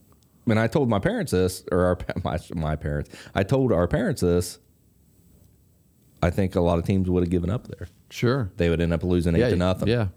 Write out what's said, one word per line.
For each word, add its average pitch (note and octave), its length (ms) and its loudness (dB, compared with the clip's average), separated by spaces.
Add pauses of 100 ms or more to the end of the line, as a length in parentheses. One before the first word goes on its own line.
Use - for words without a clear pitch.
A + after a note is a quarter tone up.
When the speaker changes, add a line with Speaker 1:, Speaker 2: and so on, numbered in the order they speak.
(480)
Speaker 1:
and G#2+ 120 2
I A2+ 80 2
told C3+ 220 0
my G2+ 100 2
parents F#3+ 340 -2
this, F2+ 380 0
or F2+ 120 2
our F2+ 140 2
pa-, - 220 -10
<laughs> F#2 40 -10
my, D#2 160 -4 (160)
my D#2 220 -2
parents, D2 320 -6 (260)
I G2 80 0
told C3+ 300 0
our F2 140 2
parents D#3 340 -2
this, F2 380 0 (1600)
I F2 80 2
think F#2 260 0
a F#2 60 2
lot E2+ 180 2
of E2+ 60 -4
teams F#2+ 240 2
would F2+ 140 2
have E2+ 60 -2
given F2 200 0
up - 180 -6
there. - 200 -14 (220)
Speaker 2:
Sure. B2 480 -2
Speaker 1:
They E2+ 120 2
would E2 120 2
end E2+ 120 2
up E2+ 100 -2
losing F2 320 2
eight A#2+ 140 4
to F2+ 60 2
nothing. F#2 320 0
Speaker 2:
Yeah, A2+ 80 2
yeah, A2 220 -2